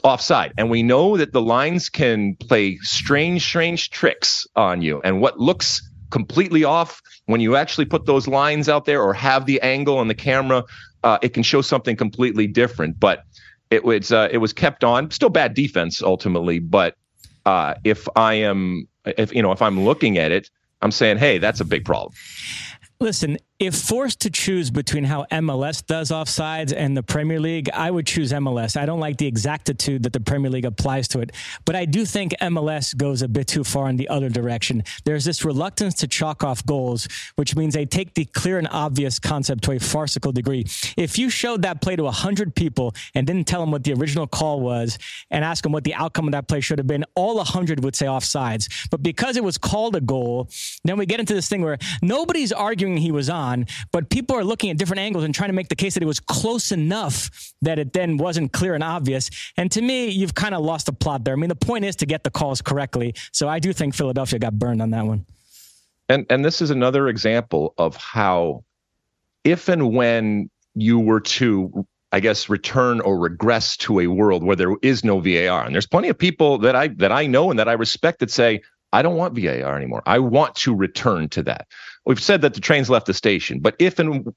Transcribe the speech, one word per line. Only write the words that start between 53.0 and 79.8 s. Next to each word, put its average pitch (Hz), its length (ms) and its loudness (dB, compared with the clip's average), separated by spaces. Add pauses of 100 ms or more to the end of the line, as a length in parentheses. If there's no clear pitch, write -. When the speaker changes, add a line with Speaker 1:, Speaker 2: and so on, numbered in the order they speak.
Speaker 2:
was 143 180 -2
on, 123 380 -2 (240)
but 170 180 -2
people 262 260 0
are 214 80 0
looking 208 280 -2
at 156 60 -2
different 190 220 -2
angles 190 240 -2
and 151 100 -2
trying 202 160 -2
to 190 40 0
make 185 160 -2
the 147 60 -2
case 190 180 -2
that 180 80 -2
it 160 60 2
was 151 120 -2
close 220 520 -2
enough 170 920 -2
that 156 160 0
it 143 160 -4
then 170 240 0
wasn't 160 340 -2
clear 180 220 -2
and 151 100 -2
obvious. 135 460 -2 (280)
And 180 160 -2
to 220 80 -2
me, 247 280 0
you've 190 240 -2
kinda 196 240 -2
lost 156 300 -2
the 143 60 -2
plot 135 300 -2
there. 131 120 -2
I - 20 0
mean, 165 120 0
the 170 60 -2
point 220 300 -2
is 196 120 -4
to 147 100 -2
get 151 160 -2
the 139 80 -4
calls 139 320 -4
correctly. 127 500 -4 (180)
So 143 160 -2
I 160 120 -2
do 185 140 0
think 143 200 -2
Philadelphia 131 460 -2
got 110 180 -2
burned 117 240 0
on 113 80 0
that 110 160 -2
one. 107 200 -2 (800)
Speaker 1:
And, 135 240 4
and 135 120 4
this 165 200 0
is 147 80 0
another 131 380 2
example 110 680 0
of 80 180 0
how, 87 680 0 (800)
if 170 240 2
and 147 260 2
when 113 560 0 (240)
you 117 260 4
were 110 220 4
to, 98 640 0 (260)
I 98 100 2
guess, 107 280 0
return 120 520 0
or 95 180 2
regress 104 580 0
to 104 220 2
a 87 80 4
world 92 360 4
where 95 120 4
there 92 260 2
is 127 220 2
no 101 160 4
V 87 180 2
A 90 120 2
R, 82 140 0
and 65 120 -4
there's 104 100 0
plenty 226 240 2
of - 80 -2
people 151 420 2
that 127 160 6
I, 143 120 2
that 98 240 2
I 143 160 2
know 143 240 4
and 113 80 2
that 110 100 2
I 117 40 2
respect 117 460 0
that 117 120 -2
say, 113 300 2 (300)
"I 117 120 4
don't 170 120 2
want 170 200 -2
V 104 120 -2
A 65 140 -2
R 69 160 -4
anymore. 62 300 -6